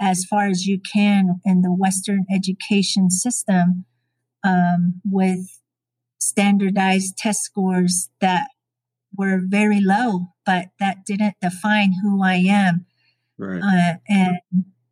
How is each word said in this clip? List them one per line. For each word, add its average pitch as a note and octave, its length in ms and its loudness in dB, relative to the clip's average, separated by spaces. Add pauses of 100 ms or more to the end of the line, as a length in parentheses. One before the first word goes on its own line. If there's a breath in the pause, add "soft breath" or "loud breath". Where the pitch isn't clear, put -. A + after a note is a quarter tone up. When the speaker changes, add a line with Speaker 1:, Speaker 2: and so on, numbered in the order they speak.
Speaker 1:
as F#3 240 0
far G3+ 220 0
as F#3 200 -2
you F#3+ 140 -2
can G3 640 2
in F#3 180 2
the F#3 100 0
Western F#3+ 600 -2
education F#3+ 760 0
system, F#3 760 0 (600)
um, F3+ 600 0
with F#3+ 560 -2 (600)
standardized F#3+ 960 0
test - 260 -4
scores F3+ 680 -2 (100)
that F3+ 280 0 (680)
were F#3+ 280 0
very G3+ 360 2
low, G3 480 0 (180)
but F3+ 200 -2 (120)
that F#3+ 260 -4
didn't G#3 380 -2
define G3 600 0
who G3 200 0
I F#3 140 2
am. F#3 500 2 (500)
Speaker 2:
Right. F#3 240 -8
Speaker 1:
Uh, F3+ 340 2 (140)
and F#3 280 2 (560)